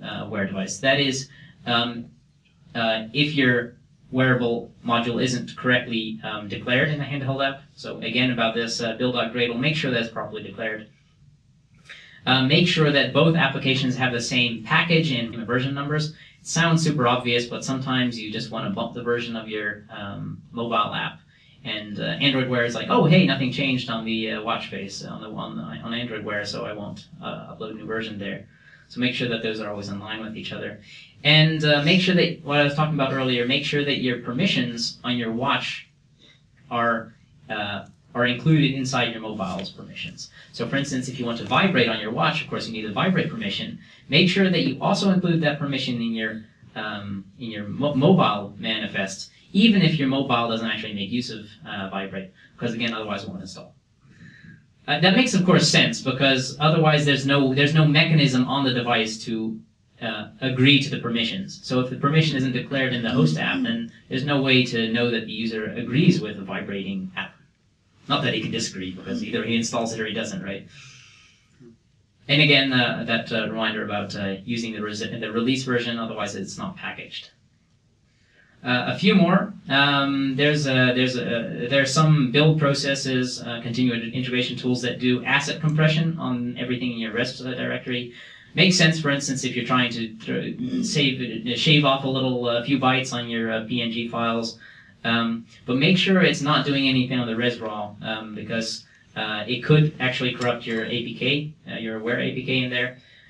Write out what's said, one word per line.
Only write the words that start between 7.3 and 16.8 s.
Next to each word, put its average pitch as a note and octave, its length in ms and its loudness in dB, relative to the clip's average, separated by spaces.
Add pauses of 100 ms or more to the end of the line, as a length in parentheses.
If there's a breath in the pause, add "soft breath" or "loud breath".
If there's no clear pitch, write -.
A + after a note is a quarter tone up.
app. - 160 -6 (140)
So A2 240 -12
again, A#2+ 300 0
about A2+ 240 0
this, A#2 280 -2
uh, A2+ 140 -2
build.gradle, A#2+ 600 0
make D3+ 160 0
sure C3+ 160 -2
that's A#2 200 -2
properly G#2+ 320 -8
declared. A2 460 -8 (1400 loud breath)
Uh, C3 220 4
make F3 220 6
sure D3+ 240 4
that B2 200 2
both D#3+ 220 6
applications C3 640 2
have B2 160 0
the A#2 80 -2
same A#2 420 0
package D#3+ 480 2
and A#2 240 -4 (100)
version C3 300 -2
numbers. D3 360 -2
It - 360 -20
sounds E3 380 2